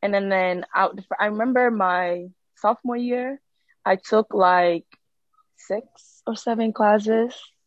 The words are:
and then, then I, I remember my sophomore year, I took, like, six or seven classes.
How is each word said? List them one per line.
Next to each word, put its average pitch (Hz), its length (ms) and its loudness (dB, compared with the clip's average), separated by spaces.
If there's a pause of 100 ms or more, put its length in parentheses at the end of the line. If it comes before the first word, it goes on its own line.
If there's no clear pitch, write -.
and 202 100 0
then, 196 160 0
then 185 360 0 (100)
I, 190 140 2 (300)
I 202 80 0
remember 240 440 0
my 180 560 -2 (300)
sophomore 240 400 -2
year, 247 420 -4 (460)
I 190 100 4
took, 214 380 0
like, 180 520 2 (680)
six - 300 -8 (420)
or 226 80 -6
seven 226 380 -2
classes. 214 600 2 (340)